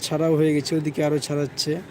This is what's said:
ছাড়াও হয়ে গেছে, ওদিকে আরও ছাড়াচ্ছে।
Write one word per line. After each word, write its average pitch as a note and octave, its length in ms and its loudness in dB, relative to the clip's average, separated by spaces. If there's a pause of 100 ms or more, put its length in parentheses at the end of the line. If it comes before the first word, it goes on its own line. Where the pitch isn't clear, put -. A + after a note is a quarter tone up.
ছাড়াও D#3+ 340 2
হয়ে D#3 160 4
গেছে, D3 240 -2
ওদিকে D3+ 280 -2
আরও D3 180 2
ছাড়াচ্ছে। D3 460 -2 (180)